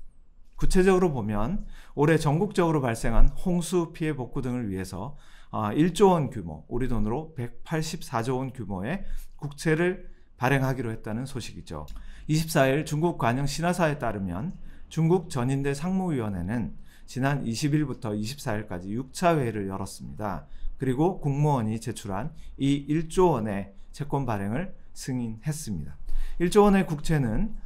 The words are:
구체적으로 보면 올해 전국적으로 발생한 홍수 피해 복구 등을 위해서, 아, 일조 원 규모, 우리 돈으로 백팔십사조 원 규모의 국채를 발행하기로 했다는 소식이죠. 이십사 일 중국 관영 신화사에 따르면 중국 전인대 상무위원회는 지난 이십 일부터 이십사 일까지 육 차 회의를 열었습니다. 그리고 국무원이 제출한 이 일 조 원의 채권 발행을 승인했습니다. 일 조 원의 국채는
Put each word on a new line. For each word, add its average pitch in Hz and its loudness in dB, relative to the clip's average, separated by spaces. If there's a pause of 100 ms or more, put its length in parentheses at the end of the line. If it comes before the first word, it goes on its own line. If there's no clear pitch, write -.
(560)
구체적으로 185 6
보면 110 0 (280)
올해 151 6
전국적으로 160 2
발생한 117 8
홍수 175 0
피해 156 -2
복구 131 -6
등을 123 -4
위해서, 95 -6 (360)
아, 107 -2
일조 165 4
원 156 2
규모, 82 -10
우리 123 -2
돈으로 123 -2
백팔십사조 127 -4
원 127 -6
규모의 101 -6 (320)
국채를 165 0 (280)
발행하기로 131 2
했다는 110 -6
소식이죠. 87 -10 (420)
이십사 156 2
일 143 2
중국 156 0
관영 127 0
신화사에 160 0
따르면 104 -4 (320)
중국 165 2
전인대 139 0
상무위원회는 123 -2 (340)
지난 135 0
이십 113 -2
일부터 127 -2
이십사 107 -4
일까지 98 -6
육 107 -8
차 170 2
회의를 110 -2
열었습니다. 98 -8 (320)
그리고 135 0
국무원이 135 0
제출한 107 -6 (260)
이 143 0
일 160 -2
조 180 4
원의 104 -2 (180)
채권 143 -4
발행을 113 -4 (180)
승인했습니다. 113 -6 (400)
일 175 2
조 208 8
원의 196 6
국채는 151 0 (100)